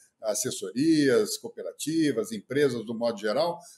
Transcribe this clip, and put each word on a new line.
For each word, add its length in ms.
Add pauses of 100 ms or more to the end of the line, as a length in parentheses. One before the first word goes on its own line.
(240)
assessorias, 1120
cooperativas, 920
empresas 520
do 140
modo 220
geral, 400 (180)